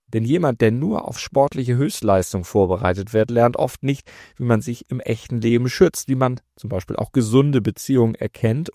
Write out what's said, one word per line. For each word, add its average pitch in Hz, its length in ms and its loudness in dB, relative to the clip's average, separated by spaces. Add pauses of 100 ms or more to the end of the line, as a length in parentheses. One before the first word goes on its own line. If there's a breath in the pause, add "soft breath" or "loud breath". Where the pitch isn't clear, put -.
Denn 113 180 -2
jemand, 139 380 0
der 113 80 6
nur 147 360 -2
auf - 120 -12
sportliche 135 580 0
Höchstleistung 104 680 0
vorbereitet 92 680 0
wird, 110 180 2
lernt 120 280 2
oft - 240 -4
nicht, 139 280 -4 (260 loud breath)
wie 123 80 -8
man 117 180 2
sich - 280 -10
im 127 100 -6
echten - 380 -6
Leben 117 300 2
schützt, - 400 0
wie 135 60 0
man 127 260 -2 (160)
zum 110 140 -10
Beispiel - 260 -6
auch - 160 -6
gesunde 131 480 4
Beziehungen 113 540 0
erkennt - 600 -4